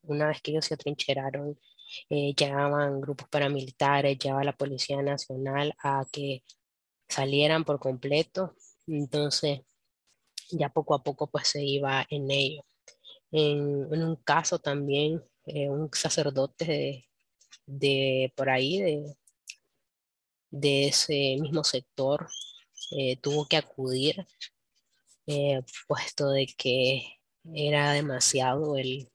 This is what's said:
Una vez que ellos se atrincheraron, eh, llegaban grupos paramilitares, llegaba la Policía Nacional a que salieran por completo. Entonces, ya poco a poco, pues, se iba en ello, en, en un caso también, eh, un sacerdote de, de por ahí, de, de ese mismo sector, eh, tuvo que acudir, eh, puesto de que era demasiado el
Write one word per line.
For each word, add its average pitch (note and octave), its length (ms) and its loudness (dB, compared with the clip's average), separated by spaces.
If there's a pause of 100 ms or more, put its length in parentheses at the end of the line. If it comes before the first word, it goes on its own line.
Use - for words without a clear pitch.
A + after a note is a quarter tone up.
Una D3+ 240 0
vez D3+ 140 -2
que D3+ 100 -6
ellos D#3 140 0
se - 80 -4
atrincheraron, C#3+ 840 -4 (500)
eh, C#3+ 240 0
llegaban C#3+ 680 0
grupos C#3 280 -8
paramilitares, C#3 880 2
llegaba C3+ 260 -2
la C#3+ 120 -2
Policía C#3 460 -2
Nacional C#3 840 -2
a C#3 280 0
que C#3 320 -6 (680)
salieran D3 560 2
por C#3+ 140 0
completo. C#3+ 760 -2 (320)
Entonces, D3 760 -2 (880)
ya D3 200 -2
poco D3 260 2
a C#3 80 -4
poco, C#3+ 240 -4
pues, - 220 -2
se C#3+ 140 -2
iba C#3 460 0
en C#3 220 -2
ello, C#3 320 0 (680)
en, C#3+ 600 2
en D#3+ 120 0
un E3 120 0
caso D#3+ 440 0
también, C#3+ 640 0 (220)
eh, D3 240 -4
un D3 240 -2
sacerdote C#3+ 720 0
de, C#3 440 -4 (560)
de C3+ 680 2
por C3+ 140 0
ahí, C3+ 320 2
de, D3 340 -2 (1400)
de C#3 360 4
ese C#3 520 2
mismo D3+ 240 0
sector, C#3 640 -2 (640)
eh, C3 260 -2
tuvo C#3+ 300 0
que D#3+ 100 4
acudir, C3+ 680 -2 (1000)
eh, C#3+ 360 0 (260)
puesto C#3+ 420 -2
de C3+ 180 2
que C3 560 0 (500)
era D3 380 2
demasiado C#3 840 2
el B2+ 380 -4